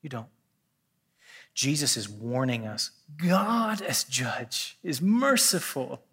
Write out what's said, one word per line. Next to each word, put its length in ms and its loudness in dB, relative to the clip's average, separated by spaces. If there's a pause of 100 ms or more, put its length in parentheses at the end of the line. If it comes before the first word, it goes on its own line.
You 60 -12
don't. 180 -8 (1300)
Jesus 420 0
is 120 -6
warning 580 -2
us. 240 -6 (260)
God 640 2
as 220 -2
judge 800 -4
is 180 -4
merciful. 1000 2 (100)